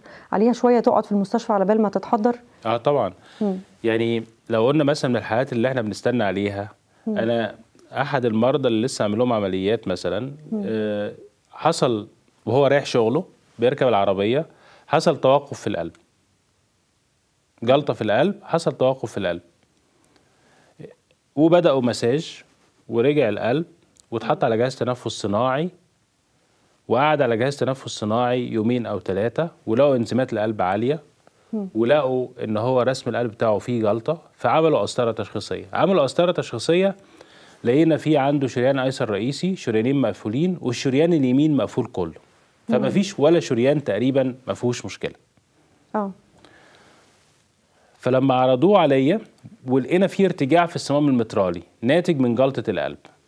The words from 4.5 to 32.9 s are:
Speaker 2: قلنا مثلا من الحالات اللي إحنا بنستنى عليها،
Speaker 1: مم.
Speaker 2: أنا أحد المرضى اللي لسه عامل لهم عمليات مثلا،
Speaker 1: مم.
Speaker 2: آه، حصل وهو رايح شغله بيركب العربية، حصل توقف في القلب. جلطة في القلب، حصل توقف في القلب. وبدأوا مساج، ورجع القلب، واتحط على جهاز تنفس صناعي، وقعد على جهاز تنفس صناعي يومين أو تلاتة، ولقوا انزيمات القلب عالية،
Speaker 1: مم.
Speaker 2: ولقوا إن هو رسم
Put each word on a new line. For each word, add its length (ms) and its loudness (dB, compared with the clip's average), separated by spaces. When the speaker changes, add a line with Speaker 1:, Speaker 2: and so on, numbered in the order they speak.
Speaker 2:
قلنا 160 2
مثلا 280 0
من 60 0
الحالات 360 -2
اللي 140 0
إحنا 140 -2
بنستنى 420 -2
عليها، 480 -2
Speaker 1:
مم. 100 -4
Speaker 2:
أنا 380 -2
أحد 340 -2
المرضى 420 2
اللي 180 0
لسه 180 -4
عامل 140 -2
لهم 160 0
عمليات 540 -2
مثلا، 440 -4
Speaker 1:
مم. 140 -6
Speaker 2:
آه، 480 -4
حصل 560 -2
وهو 220 2
رايح 180 2
شغله 380 0
بيركب 280 2
العربية، 580 0
حصل 300 2
توقف 420 2
في 80 -8
القلب. 240 -6
جلطة 300 2
في 80 -8
القلب، 420 2
حصل 280 -2
توقف 400 -2
في 60 -8
القلب. 240 -4
وبدأوا 460 4
مساج، 640 -2
ورجع 400 2
القلب، 360 -2
واتحط 320 -4
على 140 2
جهاز 180 -2
تنفس 320 -6
صناعي، 640 -2
وقعد 340 2
على 160 2
جهاز 200 -2
تنفس 300 -4
صناعي 600 -2
يومين 380 -2
أو 140 -6
تلاتة، 500 -2
ولقوا 280 4
انزيمات 380 -2
القلب 280 -2
عالية، 380 -2
Speaker 1:
مم. 220 -6
Speaker 2:
ولقوا 520 0
إن 140 -4
هو 240 0
رسم 280 -2